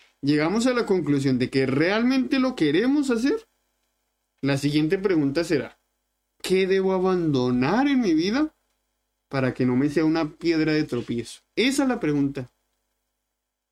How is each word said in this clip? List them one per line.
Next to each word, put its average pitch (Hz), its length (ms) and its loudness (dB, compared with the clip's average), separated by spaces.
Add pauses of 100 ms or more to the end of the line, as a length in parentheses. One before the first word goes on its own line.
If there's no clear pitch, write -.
(220)
llegamos 160 460 0
a 254 60 2
la 233 120 0
conclusión 143 520 0
de 120 120 0
que 135 160 0
realmente 233 720 0
lo 254 160 0
queremos 247 540 2
hacer, 262 360 0 (960)
la 135 160 0
siguiente 151 400 0
pregunta 165 460 0
será, 156 380 -4 (600)
"¿qué 185 240 0
debo 190 280 0
abandonar 170 960 0
en 269 100 2
mi 202 140 2
vida 214 420 -2 (720)
para 131 260 -2
que 131 120 -2
no 123 100 2
me 139 140 2
sea 160 160 0
una 156 320 -2
piedra 156 340 0
de 156 140 0
tropiezo?". 117 560 -8 (160)
Esa 269 260 0
es 262 60 0
la 240 100 -2
pregunta. 139 500 -2 (1200)